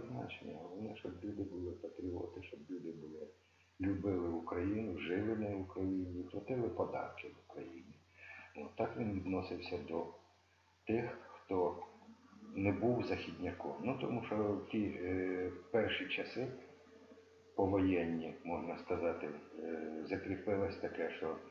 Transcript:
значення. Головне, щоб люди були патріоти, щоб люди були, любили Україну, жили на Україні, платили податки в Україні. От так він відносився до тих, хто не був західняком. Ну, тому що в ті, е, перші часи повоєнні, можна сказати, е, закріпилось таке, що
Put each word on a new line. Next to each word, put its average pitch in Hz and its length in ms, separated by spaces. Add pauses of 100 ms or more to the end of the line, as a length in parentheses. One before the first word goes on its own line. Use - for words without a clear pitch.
значення. - 540
Головне, 104 340
щоб 95 160 (120)
люди 101 200
були 87 280
патріоти, - 720
щоб - 160 (100)
люди 82 220
були, 78 360 (540)
любили 92 480
Україну, 87 720
жили 104 360
на 104 200
Україні, 92 680
платили 117 460
податки - 580
в - 240
Україні. - 440 (600)
От 73 200
так - 220
він 110 160
відносився 92 640 (100)
до 82 200 (800)
тих, 110 300 (140)
хто 90 520 (720)
не 98 160
був 117 340
західняком. 85 800
Ну, 127 180
тому 123 240
що 107 100
в 104 360
ті, 104 300
е, 92 500 (200)
перші 104 360
часи 113 400 (1080)
повоєнні, 87 800 (100)
можна 85 340
сказати, 82 520 (300)
е, 80 440
закріпилось - 760
таке, 82 340
що 80 260 (140)